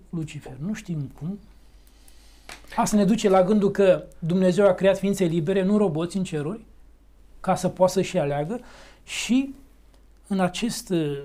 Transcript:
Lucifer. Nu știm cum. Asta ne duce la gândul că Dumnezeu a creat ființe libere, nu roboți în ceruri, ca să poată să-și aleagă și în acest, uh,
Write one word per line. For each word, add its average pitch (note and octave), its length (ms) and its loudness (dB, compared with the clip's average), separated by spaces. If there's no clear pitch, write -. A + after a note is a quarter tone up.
Lucifer. D3+ 480 -10
Nu F3 160 -8
știm D#3+ 460 -8
cum. F#3 200 -8
Asta A3+ 220 0
ne G3+ 80 4
duce G#3+ 240 2
la F#3 140 6
gândul G3+ 280 2
că F#3 320 4
Dumnezeu F#3 480 2
a F#3 60 4
creat F#3 240 2
ființe G3 260 -2
libere, F3 400 0
nu G#3 140 2
roboți F3 400 0
în F#3 60 -2
ceruri, E3 420 -6
ca F#3 160 0
să F3+ 140 -2
poată F#3 240 2
să-și F#3 240 -2
aleagă D3+ 420 -2
și C4+ 520 -2
în G3 120 -2
acest, F#3 500 -4
uh, D3+ 360 -2